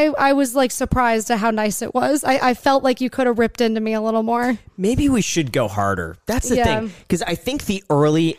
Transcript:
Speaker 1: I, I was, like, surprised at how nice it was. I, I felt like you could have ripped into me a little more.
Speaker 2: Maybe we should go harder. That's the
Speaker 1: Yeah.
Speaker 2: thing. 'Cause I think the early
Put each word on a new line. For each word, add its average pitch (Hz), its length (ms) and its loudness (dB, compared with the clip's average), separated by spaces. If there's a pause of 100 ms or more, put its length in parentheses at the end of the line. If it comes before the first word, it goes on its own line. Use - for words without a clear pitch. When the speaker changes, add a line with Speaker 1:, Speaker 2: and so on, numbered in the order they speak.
(200)
Speaker 1:
I, 277 100 4
I 277 40 4
was, 277 200 0
like, 262 160 2
surprised 240 600 0
at 226 80 0
how 226 100 0
nice 214 320 -2
it - 140 -6
was. 254 280 0
I, 262 260 2
I 247 40 2
felt 277 300 2
like 262 180 0
you 254 80 -2
could 262 160 -2
have 240 140 0
ripped 226 220 0
into 220 200 0
me 220 120 -2
a 214 80 -2
little 226 200 0
more. 240 380 0 (180)
Speaker 2:
Maybe 254 320 2
we 240 140 2
should 143 280 -2
go 120 160 0
harder. 98 500 -2 (100)
That's 247 220 -2
the 254 80 2
Speaker 1:
Yeah. 240 80 2 (160)
Speaker 2:
thing. 214 120 -8 (160)
'Cause 180 160 -2
I 175 80 -4
think 254 320 -6
the 196 240 -4
early 151 500 2